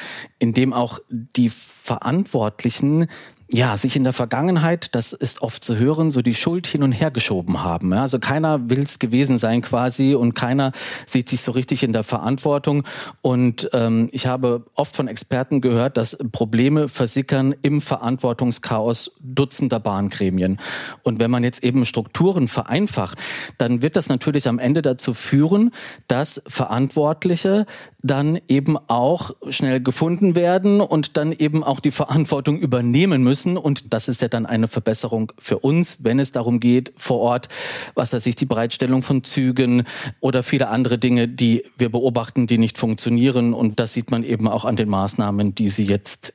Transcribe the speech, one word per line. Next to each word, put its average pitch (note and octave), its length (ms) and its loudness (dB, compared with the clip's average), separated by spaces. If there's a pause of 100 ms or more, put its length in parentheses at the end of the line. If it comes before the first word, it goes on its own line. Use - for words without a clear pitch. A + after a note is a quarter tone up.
(400)
in A#2 140 0
dem B2+ 200 2
auch B2 260 -2 (100)
die C3 400 0
Verantwortlichen, C#3+ 1600 -2 (440)
ja, A#2 260 2
sich C3 180 0
in C#3 80 2
der B2+ 100 2
Vergangenheit, E3 800 0
das A#2+ 180 0
ist - 300 -6
oft - 220 -6
zu A#2 120 -2
hören, D3+ 360 2
so B2+ 100 0
die A#2 140 2
Schuld E3+ 320 -2
hin D3 160 -2
und C3+ 80 4
her D3+ 180 0
geschoben F2+ 540 -2
haben. F2 280 -2
Ja, A2 120 2
also C3 160 -2
keiner C#3+ 500 0
will's C#3 300 0
gewesen B2+ 400 2
sein A#2 240 0
quasi B2+ 500 0
und A#2+ 220 2
keiner C3 360 0 (360)
sieht B2+ 220 0
sich B2+ 120 -2
so A#2+ 120 -2
richtig B2+ 280 -2
in A#2 100 0
der A2 120 0
Verantwortung. C#3 800 0 (400)
Und, B2 500 2
ähm, A2+ 380 2
ich C3 160 -4
habe B2 480 -2
oft - 200 -2
von C3+ 120 -2
Experten C3 540 -2
gehört, B2 360 2
dass A2+ 180 -2 (160)
Probleme B2+ 580 2
versickern C3+ 720 0
im D3 180 2
Verantwortungschaos A#2+ 1400 -2
dutzender C3+ 600 -2
Bahngremien. G2 800 -2 (420)
Und A2+ 160 -2
wenn A#2 140 0
man A#2+ 120 0
jetzt B2 200 -4
eben B2 220 2
Strukturen D#3+ 600 0
vereinfacht, B2 720 -2 (400)
dann A#2+ 240 0
wird D3+ 140 0
das E3 140 0
natürlich C#3 380 0
am A#2+ 120 0
Ende C#3+ 240 2
dazu B2+ 320 0
führen, F#3+ 560 4 (360)
dass C3 380 0
Verantwortliche D#3 1200 0 (360)
dann C#3+ 460 0
eben C#3 300 2
auch B2 540 0 (180)
schnell C3 320 0
gefunden E3+ 520 2
werden F#3 460 4
und D#3+ 380 0
dann D#3 160 0
eben D3+ 320 0
auch C3+ 160 -2
die C#3+ 100 2
Verantwortung D3 680 0
übernehmen C3 640 2
müssen. C#3 340 2
Und - 360 -2
das A2+ 140 0
ist B2 140 -2
ja D#3+ 80 0
dann A2+ 160 -2
eine A2+ 240 0
Verbesserung A2 680 -2
für - 220 -2
uns, E3 440 2
wenn A#2+ 160 2
es C3+ 120 0
darum A#2+ 300 0
geht, B2 340 4
vor A#2+ 240 -2
Ort, A#2+ 300 0 (460)
was B2 180 0
weiß A#2+ 140 0
ich, A#2 80 0
die D3 100 -2
Bereitstellung B2+ 560 0
von C3 240 0
Zügen B2 580 2 (380)
oder B2+ 220 2
viele B2+ 260 0
andere A#2+ 280 0
Dinge, A#2+ 300 2
die A#2 360 2 (140)
wir B2 120 2
beobachten, A#2+ 580 0
die A#2 100 4
nicht A2+ 200 2
funktionieren. A#2+ 760 2
Und A2 280 0
das A2+ 100 0
sieht A#2+ 200 -4
man A#2 120 0
eben A2+ 240 0
auch A2 160 -2
an A#2 140 -2
den A2 100 0
Maßnahmen, G2+ 680 0
die G#2+ 140 0
sie G#2 160 0
jetzt - 500 -2